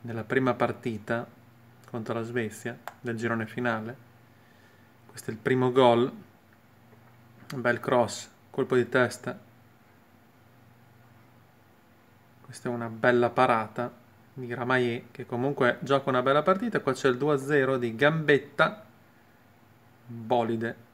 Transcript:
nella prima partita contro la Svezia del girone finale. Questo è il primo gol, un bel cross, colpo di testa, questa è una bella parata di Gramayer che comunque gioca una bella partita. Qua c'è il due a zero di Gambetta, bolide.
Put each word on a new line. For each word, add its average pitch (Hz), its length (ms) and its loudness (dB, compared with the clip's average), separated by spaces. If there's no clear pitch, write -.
nella 113 240 -8
prima 127 300 2
partita 117 720 -4
contro 117 260 -6
la 117 80 -4
Svezia 117 540 -6
del 120 160 -6
girone 113 300 -2
finale. 117 580 -6
Questo - 240 -12
è - 20 -8
il 110 60 -12
primo 127 320 2
gol, 123 420 6
un 127 60 -6
bel 117 180 0
cross, 123 500 0
colpo 135 240 -2
di 123 140 2
testa, 123 500 -2
questa - 220 -12
è 123 40 -2
una 117 160 -4
bella 120 400 4
parata 120 640 0
di 127 140 -12
Gramayer 123 640 -2
che - 160 -14
comunque 127 540 0
gioca 139 300 0
una 127 120 2
bella 139 200 2
partita. 190 360 0
Qua 131 140 -2
c'è 135 160 0
il 123 100 0
due 147 160 0
a 139 40 0
zero 135 380 0
di 120 200 -4
Gambetta, 151 880 0
bolide. 117 680 -2